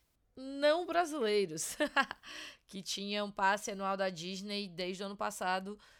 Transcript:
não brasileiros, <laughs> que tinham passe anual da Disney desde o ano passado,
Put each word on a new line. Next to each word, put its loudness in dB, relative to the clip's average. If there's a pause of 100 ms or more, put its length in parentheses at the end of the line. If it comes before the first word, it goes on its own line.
(340)
não 2
brasileiros, 2
<laughs> -2
que -12
tinham -2
passe 4
anual -2
da 2
Disney -4
desde -4
o -4
ano -8
passado, -2 (220)